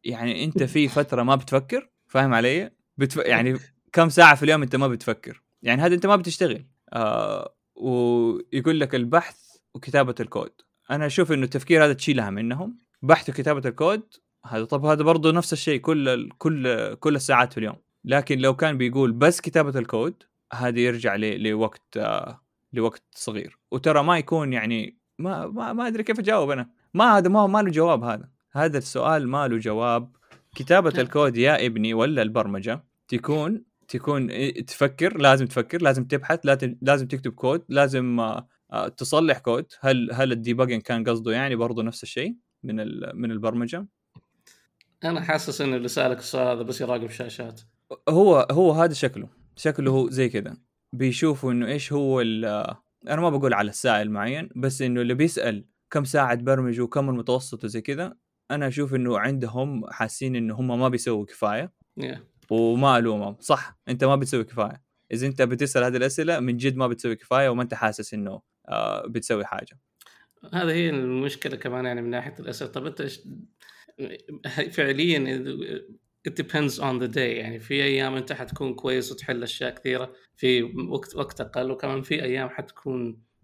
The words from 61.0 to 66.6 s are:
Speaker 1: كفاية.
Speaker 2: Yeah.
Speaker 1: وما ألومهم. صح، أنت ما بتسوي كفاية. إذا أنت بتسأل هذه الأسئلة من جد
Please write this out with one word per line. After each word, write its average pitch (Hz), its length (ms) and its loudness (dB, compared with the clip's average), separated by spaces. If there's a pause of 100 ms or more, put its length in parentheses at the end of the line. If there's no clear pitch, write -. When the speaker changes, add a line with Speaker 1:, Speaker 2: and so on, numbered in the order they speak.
Speaker 1:
كفاية. 113 480 -4 (280)
Speaker 2:
Yeah. 127 160 -8 (320)
Speaker 1:
وما 120 480 4
ألومهم. 107 420 -2
صح، - 380 -2 (100)
أنت 127 160 -4
ما 139 120 4
بتسوي 131 280 0
كفاية. 110 400 -8 (280)
إذا 120 160 -2
أنت 135 140 0
بتسأل 127 420 0
هذه 123 140 0
الأسئلة 156 420 0
من 123 180 -2
جد 131 180 0